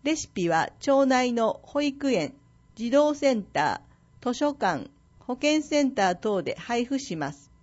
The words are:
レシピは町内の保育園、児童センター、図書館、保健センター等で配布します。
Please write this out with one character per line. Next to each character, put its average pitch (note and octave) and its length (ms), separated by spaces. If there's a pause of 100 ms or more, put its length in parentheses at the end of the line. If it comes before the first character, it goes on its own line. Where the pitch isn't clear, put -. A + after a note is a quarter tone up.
レ D4+ 140
シ - 100
ピ F3 220
は D#3+ 220 (100)
町 C#4 260
内 B3+ 260
の A3+ 300
保 - 180
育 C#4 300
園、 D#3 240 (400)
児 A#3 160
童 D4 240
セ C#4 200
ン G#3 100
タ C#3+ 380 (380)
ー、 - 80
図 B3 80
書 D4 160
館、 F#3 380 (300)
保 B3 160
健 D4+ 260
セ D4 220
ン B3+ 80
タ G3 160
ー F3+ 80
等 G#3 260
で - 140
配 A#3+ 280
布 C4+ 140
し A#3 160
ま D3+ 180
す。 - 200 (100)